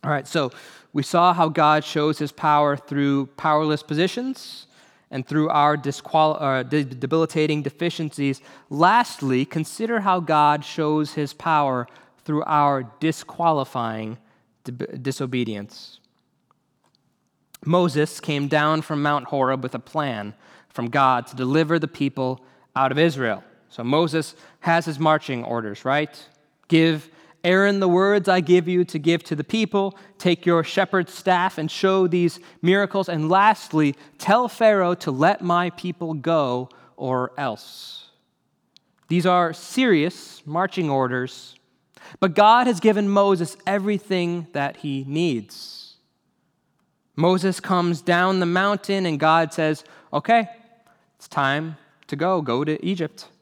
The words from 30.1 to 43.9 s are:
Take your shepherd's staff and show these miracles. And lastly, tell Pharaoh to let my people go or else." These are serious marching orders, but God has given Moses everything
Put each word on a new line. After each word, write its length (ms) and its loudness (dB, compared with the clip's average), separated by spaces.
Take 280 0
your 180 4
shepherd's 500 -2
staff 440 0
and 120 -4
show 380 2
these 320 0
miracles. 480 0
And 200 -2
lastly, 640 2
tell 280 2
Pharaoh 480 4
to 160 -6
let 300 2
my 300 0
people 420 -8
go 560 -2
or 420 -4
else." 760 -10
These 180 0
are 280 2
serious 920 0
marching 440 -4
orders, 640 -4
but 140 0
God 340 6
has 120 0
given 300 2
Moses 480 2
everything 840 -2